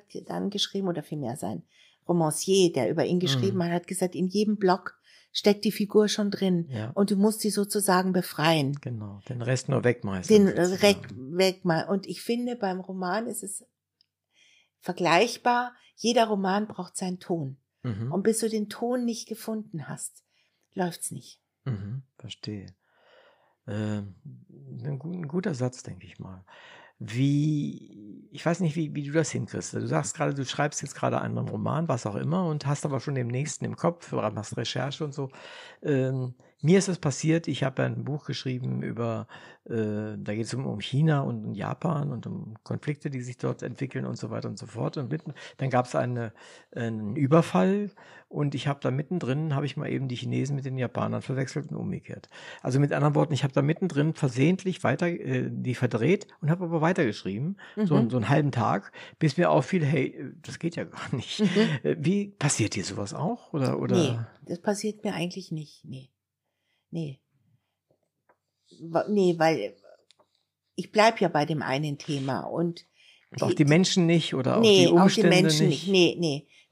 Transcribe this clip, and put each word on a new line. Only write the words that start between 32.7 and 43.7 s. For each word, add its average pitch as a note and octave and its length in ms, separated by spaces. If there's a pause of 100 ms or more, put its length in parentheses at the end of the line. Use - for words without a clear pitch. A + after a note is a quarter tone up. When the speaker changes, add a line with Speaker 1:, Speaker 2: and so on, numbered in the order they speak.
Speaker 2:
aber C3+ 160
schon C#3+ 140
den B2 140
nächsten C3 360
im A2+ 120
Kopf, - 360
machst G#2+ 460
Recherche C3 460
und C#3 100
so. C3+ 160 (520)
Ähm, C3 520 (280)
mir E3 160
ist F#3+ 100
es F3+ 100
passiert, D#3 500
ich C#3+ 160
habe C3+ 200
ein A#2+ 200
Buch C#3+ 220
geschrieben B2+ 560
über, A2+ 460 (360)
äh, G#2+ 540
da G2+ 160
geht's A2+ 180
um, C3 140
um A#2 160
China C#3+ 400
und A#2 240
um A#2 80
Japan C#3+ 580
und A2+ 140
um - 280 (100)
Konflikte, C#3+ 440
die C3+ 140
sich B2 160
dort B2+ 240
entwickeln C3 420